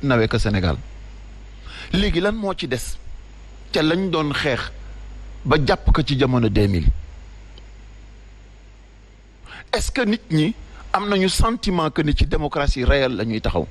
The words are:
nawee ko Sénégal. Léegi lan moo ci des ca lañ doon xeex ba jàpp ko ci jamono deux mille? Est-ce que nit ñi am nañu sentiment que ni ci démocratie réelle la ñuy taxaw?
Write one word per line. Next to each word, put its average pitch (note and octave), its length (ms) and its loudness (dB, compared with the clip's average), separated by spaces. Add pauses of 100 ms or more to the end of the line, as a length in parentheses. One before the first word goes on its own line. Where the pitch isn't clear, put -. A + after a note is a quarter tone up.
nawee A#2+ 260 4
ko A#2 100 0
Sénégal. F2+ 380 2 (1160)
Léegi F3+ 260 2
lan G3+ 140 2
moo G3+ 200 -2
ci D3+ 140 -6
des A#2+ 300 -4 (760)
ca E3+ 100 2
lañ E3+ 280 2
doon D3+ 240 0
xeex C3+ 260 0 (840)
ba C#3 100 4 (100)
jàpp - 280 4
ko B2 80 4
ci C3+ 160 0
jamono B2 320 4
deux G#2 160 4
mille? F2 220 2 (2750)
Est-ce - 180 0
que C4 120 0
nit A3 180 2 (100)
ñi D#3 240 2 (380)
am G3+ 160 0
nañu F#3+ 200 4
sentiment F3+ 600 2
que - 120 0
ni D3 140 2
ci D3 100 4
démocratie C#3+ 580 -2
réelle C3 320 4
la G#2 80 -2
ñuy A2 160 -2
taxaw? - 300 0